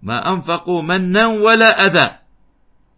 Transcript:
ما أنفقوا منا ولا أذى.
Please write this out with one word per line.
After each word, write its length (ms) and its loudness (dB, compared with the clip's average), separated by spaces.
ما 320 -4
أنفقوا 480 -4
منا 460 0
ولا 580 2
أذى. 340 0